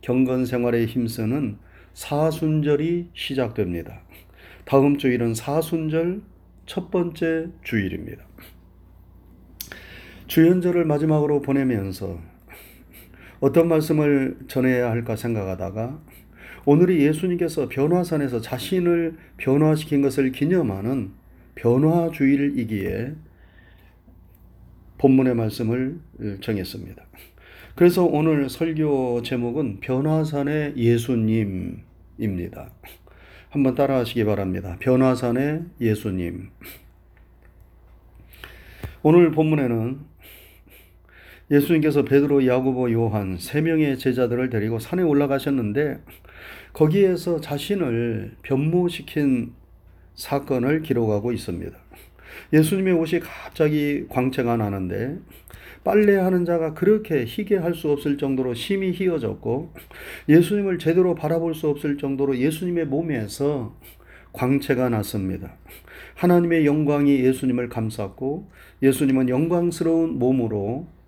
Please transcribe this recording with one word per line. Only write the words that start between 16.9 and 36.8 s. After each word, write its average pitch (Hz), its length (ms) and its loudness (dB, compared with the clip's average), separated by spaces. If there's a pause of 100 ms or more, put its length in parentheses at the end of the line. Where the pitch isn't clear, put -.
예수님께서 165 640 -2
변화산에서 147 720 0
자신을 170 760 -2 (220)
변화시킨 151 640 2
것을 135 300 2
기념하는 123 800 -2 (420)
변화주일이기에 135 1600 2 (1800)
본문의 131 360 4
말씀을 117 640 -4 (440)
정했습니다. 92 600 -8 (720)
그래서 175 300 4
오늘 147 440 2
설교 139 720 -2
제목은 120 580 -4
변화산의 147 960 -2
예수님입니다. 110 1900 -2 (800)
한번 131 240 0
따라하시기 127 500 0
바랍니다. 92 540 -2
변화산의 127 840 2 (160)
예수님. 92 720 -2 (2500)